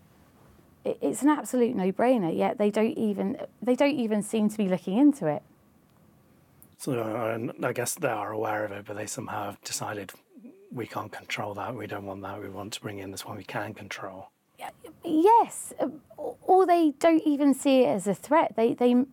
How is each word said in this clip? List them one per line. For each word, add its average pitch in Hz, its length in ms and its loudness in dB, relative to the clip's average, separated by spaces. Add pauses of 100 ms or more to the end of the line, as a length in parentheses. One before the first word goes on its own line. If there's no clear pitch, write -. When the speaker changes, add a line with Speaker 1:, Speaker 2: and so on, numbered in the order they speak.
(840)
Speaker 1:
it, - 180 -4
it's - 200 -2
an 277 80 4
absolute 254 440 0
no-brainer, 196 640 2
yet 196 220 0
they 208 120 2
don't 220 280 0
even, 196 400 -2 (240)
they 247 160 2
don't 294 180 4
even 220 260 0
seem 214 280 0
to 214 80 -12
be 208 100 0
looking 185 300 -2
into 277 280 6
it. 147 180 -2 (1300)
Speaker 2:
So, 127 220 -4
uh, 113 640 -4
I 123 60 0
guess 120 240 -4
they 135 140 -2
are 107 240 -4
aware 107 320 -2
of 98 80 -6
it, 101 120 -12
but 104 120 -10
they 107 80 -6
somehow 104 400 -8
have 101 160 -12
decided 104 500 -8 (580)
we 120 160 -8
can't - 280 -10
control 104 400 -8
that, 104 200 -8
we 98 140 -10
don't 101 180 -10
want 98 180 -10
that, 98 180 -10
we 101 80 -12
want 98 240 -12
to - 80 -12
bring 104 180 -10
in 95 120 -12
this 95 140 -12
one 104 120 -12
we 95 80 -14
can 107 280 -8
control. 95 580 -14 (260)
Speaker 1:
Yeah, - 140 -14 (340)
yes, 339 760 4
uh, 311 80 0 (300)
or, - 240 -10
or 370 240 6
they 339 340 4
don't 330 260 6
even 285 280 4
see 269 320 6
it - 20 4
as 190 200 0
a 196 60 2
threat. - 440 2
They, 226 160 2
they, 247 400 4